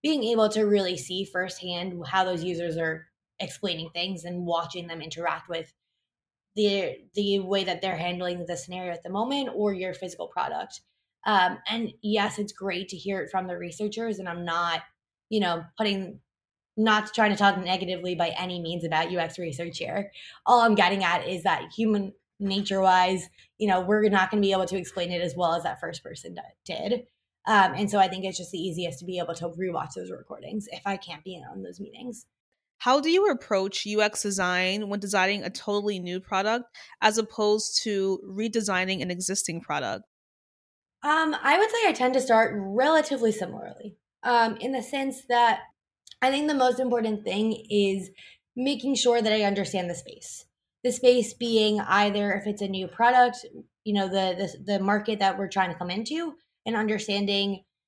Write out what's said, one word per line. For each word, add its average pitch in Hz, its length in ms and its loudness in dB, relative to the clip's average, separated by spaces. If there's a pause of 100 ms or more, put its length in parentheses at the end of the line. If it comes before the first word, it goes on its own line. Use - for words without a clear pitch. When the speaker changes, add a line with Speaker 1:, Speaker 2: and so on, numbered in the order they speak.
Speaker 1:
being 294 220 0
able 220 260 4
to 214 140 2
really 196 340 2
see 185 260 -4
firsthand 180 720 -6 (120)
how 185 180 2
those 180 200 -4
users 170 320 -4
are 160 300 -4 (340)
explaining 165 540 -6
things 175 300 -6
and 180 200 -6
watching 170 440 -4
them 165 120 -10
interact 160 480 -6
with 165 240 -8 (800)
the, 196 420 0 (180)
the 202 240 2
way 190 260 0
that 175 160 -4
they're 185 160 -2
handling 175 480 -4
the 175 140 -6
scenario 180 340 -8
at 170 100 -10
the 180 80 -10
moment 247 440 -2
or 208 180 0
your 185 220 -6
physical 175 340 -10
product. - 540 -6 (420)
Um, 185 420 4
and 226 260 -4 (100)
yes, 208 360 0
it's 202 140 -6
great 190 360 -6
to 190 80 -12
hear 190 260 -4
it - 80 -10
from 185 160 -2
the 180 100 -6
researchers, 214 640 -6
and 185 100 -8
I'm 175 160 -6
not, 170 380 -2 (480)
you 214 100 0
know, 170 220 0 (140)
putting, 196 440 -2 (560)
not 214 360 2
trying 214 180 4
to 196 60 0
talk 196 260 4
negatively 180 520 -2
by 170 140 0
any 180 320 -6
means 165 240 -6
about 165 260 0
U 180 80 -2
X 165 200 -4
research 165 400 -8
here. 202 320 -6 (360)
All 240 140 8
I'm 226 140 6
getting 196 300 4
at 170 240 0
is 180 140 -6
that 165 340 0
human 208 380 0 (260)
nature-wise, 190 880 2 (300)
you 214 100 0
know, 185 120 4
we're 208 280 4
not 190 220 4
gonna 208 100 2
be 196 120 4
able 190 140 2
to 185 120 -4
explain 180 340 -6
it 175 80 -2
as 170 160 -4
well 170 180 2
as 170 100 -2
that - 160 -6
first 165 220 -10
person - 320 -14
d-, - 60 -14 (240)
did. 202 280 -4 (540)
Um, 202 300 6
and 202 140 0
so 208 80 2
I 190 100 6
think 185 160 -6
it's 185 140 -6
just 180 140 -12
the 180 60 -8
easiest 165 420 -4
to 180 40 -16
be 180 140 -6
able 170 160 -4
to 165 160 -6
rewatch 165 440 -6
those 185 160 -10
recordings - 600 -10
if - 140 -14
I 196 100 -2
can't 160 260 -12
be 185 120 -12
in 160 100 -16
on 190 180 -14
those 175 160 -12
meetings. - 460 -14 (540)
Speaker 2:
How 269 220 2
do 311 100 0
you 392 180 4
approach 196 560 -2
U 208 160 0
X 208 220 2
design 190 680 0
when 202 120 -4
designing 196 420 2
a 185 80 -6
totally 208 480 -2
new 180 220 -6
product 214 440 0 (380)
as 214 160 4
opposed 214 640 0
to 190 420 0
redesigning 190 800 -2
an 180 80 -4
existing 180 500 -4
product? 139 440 -4 (1000)
Speaker 1:
Um, 311 400 2
I 294 160 6
would 440 120 4
say 466 60 -2 (100)
I 339 60 4
tend 254 220 2
to 262 60 4
start 226 360 4
relatively 240 760 2
similarly, - 640 -8 (260)
um, 226 340 4
in 262 160 -4
the 247 100 -2
sense 269 460 -4
that 240 320 6 (600)
I 262 100 4
think 294 180 2
the 302 60 2
most 254 260 4
important 220 440 0
thing 214 280 0 (180)
is 196 400 2 (460)
making 262 400 0
sure 233 260 4
that 214 100 2
I 214 100 4
understand 196 460 0
the 170 60 -4
space. - 500 -16 (400)
The 247 80 2
space 247 420 6
being 214 460 2
either 202 520 2
if 202 140 -4
it's 208 160 -4
a 196 60 -2
new 185 200 -4
product, 247 560 4 (400)
you 208 100 -2
know, 190 140 2
the, 185 560 -2
the, 202 80 -2
the 196 80 2
market 208 400 0
that 190 180 4
we're 196 100 -2
trying 180 240 0
to 170 60 -10
come 175 120 -6
into, 294 440 -4 (320)
and 226 100 -2
understanding 202 880 0 (240)